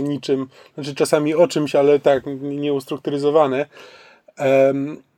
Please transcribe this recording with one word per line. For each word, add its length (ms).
niczym. 460
Znaczy 200
czasami 400
o 140
czymś, 260
ale 240
tak, 280
n-, 340
nieustrukturyzowane. 1080
Em, 680